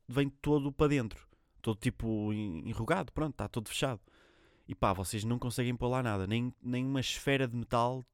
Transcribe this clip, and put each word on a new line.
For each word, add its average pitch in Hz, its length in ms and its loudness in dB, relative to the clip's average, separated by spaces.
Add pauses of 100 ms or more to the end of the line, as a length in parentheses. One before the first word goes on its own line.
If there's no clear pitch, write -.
vem 135 220 2
todo 143 420 2
para 151 160 4
dentro. 135 400 0 (340)
Todo, 113 160 0
tipo, 110 540 0
en-, 104 380 -4
enrugado, 120 420 -2
pronto, 151 240 -4
tá 104 140 -4
todo 110 180 -6
fechado. 131 320 -2 (680)
E 85 80 -10
pá, 104 200 2
vocês 98 320 -2
não 120 120 2
conseguem 123 380 -2
pôr 123 140 -2
lá 127 120 2
nada, 104 240 0
nem, 117 280 0 (100)
nem 123 220 -2
uma 135 160 0
esfera 135 440 0
de 120 120 -4
metal 123 560 0